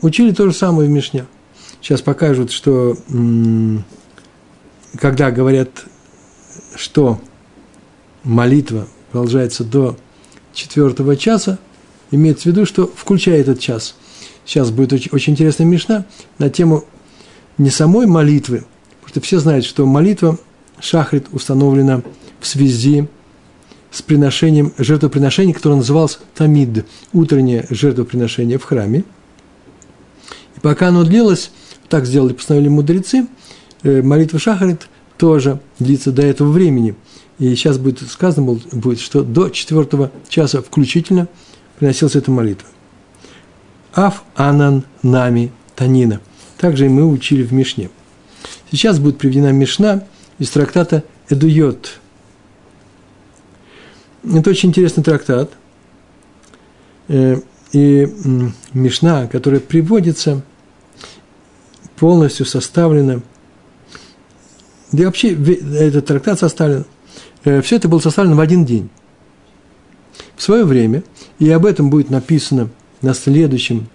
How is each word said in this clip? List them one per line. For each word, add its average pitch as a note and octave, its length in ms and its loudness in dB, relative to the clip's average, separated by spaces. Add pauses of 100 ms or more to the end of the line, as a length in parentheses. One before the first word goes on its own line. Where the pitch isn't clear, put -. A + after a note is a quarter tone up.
учили G3+ 300 2
то G3+ 140 0
же F#3 60 2
самое E3 380 0
в - 20 2
Мишне. C3+ 340 -4 (560)
Сейчас C3+ 200 -2
покажут, C#3 500 -2
что, B2+ 460 0 (100)
м, A2+ 800 0 (1120)
когда C3+ 340 0
говорят, C3 540 -2 (880)
что A#2+ 460 -2 (1040)
молитва A#2+ 640 0 (220)
продолжается A#2+ 520 -4
до B2 320 -2 (580)
четвертого C#3 600 -2
часа, F#3+ 420 -2 (540)
имеется D3+ 320 2
в - 40 -4
виду, F#3 180 2
что F3+ 200 -2
включая F3+ 540 0
этот C3 220 0
час. - 340 -8 (480)
Сейчас B2+ 280 -2
будет B2 200 0
очень, C3 220 -4
очень C#3+ 200 0
интересная D#3 320 0
Мишна F#3 400 0 (320)
на C#3+ 120 0
тему D#3+ 340 0 (760)
не C#3 120 2
самой F3+ 380 2
молитвы, D3 580 0 (340)
потому - 120 -20
что C#3 100 -6
все F#3 180 -2
знают, C#3+ 240 0
что - 220 -2
молитва E3 520 2 (440)
Шахрит D3 500 -2
установлена C3+ 720 0 (400)
в - 40 -12
связи C#3 640 0 (840)
с - 120 -16
приношением, D3 760 0
жертвоприношением, C#3+ 800 0
которое D3 200 0
называлось C#3 440 0 (160)
Тамид, C#3 500 0 (280)
утреннее C3 560 0
жертвоприношение A#2+ 880 -2
в - 80 -12
храме. B2 400 -2 (1500)
И - 20 -20
пока D3+ 300 0
оно F3 160 4
длилось, G3 460 2 (360)
так C#3+ 180 -2
сделали, C3 280 0
постановили D3 360 0
мудрецы, E3+ 560 0 (560)
э, C3+ 220 2
молитва D#3 340 2
Шахрит F#3 520 -2 (280)
тоже C#3+ 420 2 (200)
длится C3+ 320 0
до B2+ 100 0
этого C#3+ 300 2
времени. C3+ 420 2 (460)
И B2+ 160 0
сейчас C3+ 240 0
будет C3 280 -4
сказано, D3+ 380 -2
мол, A#2+ 160 -2 (100)
будет, A#2+ 280 -4
что - 240 -2
до C3 260 -2
четвертого C#3 640 -2 (160)
часа C#3+ 340 -2
включительно E3+ 640 0 (520)
приносилась C#3 360 0
эта C3+ 140 -2
молитва. A2+ 400 -2 (1300)
Аф F#3+ 260 -2 (140)
Анан C#3+ 480 2 (180)
Нами B2 500 0 (240)
Танина. B2+ 460 0 (380)
Также C#3+ 260 0
и C#3 40 4
мы D3 220 4
учили C3+ 300 -2
в A#2+ 120 -4
Мишне. B2 360 -2 (800)
Сейчас E3+ 300 0
будет C#3+ 180 0
приведена C#3 340 0
Мишна F#3+ 520 0 (340)
из C3+ 140 -6
трактата D#3 520 -2 (240)
Эдуйот. D3+ 720 0 (2250)
Это D#3+ 200 2
очень F#3 180 2
интересный E3+ 340 2
трактат. C#3 480 -2 (1600)
Э, C3 340 0 (300)
и, C#3+ 360 4 (180)
м, B2 280 -2 (220)
Мишна, C3 500 0
которая C3+ 340 -2
приводится – D#3+ 840 -2 (1500)
полностью D#3+ 500 2
составлена, C#3 720 0 (1700)
да D3 100 2
и - 20 0
вообще F#3+ 280 -2
ве-, D#3 260 0 (200)
этот D3 260 2
трактат D#3 340 -2
составлен, D3 460 -2 (580)
э, C#3 180 2
все A#3 140 -2
это F#3 140 0
было E3 100 2
составлено E3 380 2
в - 20 4
один E3 240 2
день. A#2+ 260 -4 (1500)
В - 40 -14
свое G#3+ 240 2
время, B2+ 380 0 (360)
и D#3 100 4
об E3 160 4
этом D3+ 240 2
будет C#3+ 200 0
написано C3 600 -2 (320)
на C3 120 0
следующем C3 800 -2